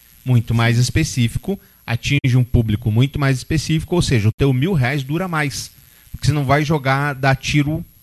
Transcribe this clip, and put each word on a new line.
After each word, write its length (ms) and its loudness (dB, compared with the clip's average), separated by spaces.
Muito 280 2
mais 240 2
específico, 840 0
atinge 520 0
um 60 4
público 460 0
muito 300 2
mais 180 0
específico, 580 -2
ou 60 2
seja, 280 2
o 80 2
teu 160 2
mil 200 0
reais 300 0
dura 240 -4
mais. 420 -4
Porque 160 -4
você 60 4
não 120 -2
vai 180 2
jogar, 500 -2
dar 220 0
tiro 480 -2